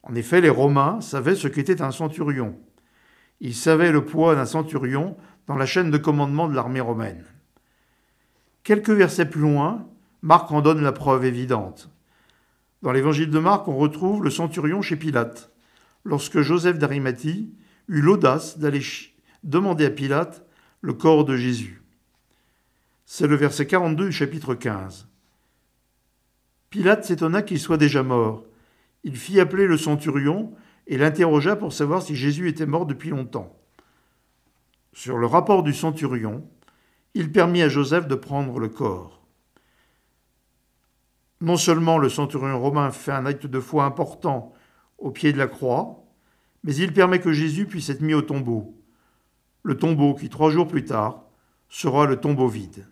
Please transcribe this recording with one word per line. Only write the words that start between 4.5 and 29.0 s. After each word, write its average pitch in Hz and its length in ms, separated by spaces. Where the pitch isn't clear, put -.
dans 139 80
la 135 100
chaîne 170 260
de 147 60
commandement 147 500
de 143 80
l'armée 127 240
romaine. 113 460
Quelques 208 280
versets 185 340
plus 151 160
loin, 151 480
Marc 156 300
en 151 100
donne 156 200
la 139 120
preuve 131 320
évidente. 123 640
Dans 131 80
l'évangile 151 400
de 156 80
Marc, 196 280
on 135 80
retrouve 180 480
le 151 60
centurion 160 520
chez 175 140
Pilate, 135 560
lorsque - 360
Joseph 170 360
d'Arimathie 143 760
eut 151 120
l'audace 156 580
d'aller 143 220
ch-, - 320
demander 165 420
à 139 40
Pilate 139 560
le 143 120
corps 156 320
de 139 100
Jésus. 117 460
C'est - 180
le 147 80
verset 143 320
quarante-deux 175 400
du 185 40
chapitre 143 420
quinze. 98 540
Pilate 208 360
s'étonna 170 360
qu'il 185 180
soit 160 180
déjà 143 260
mort. 117 400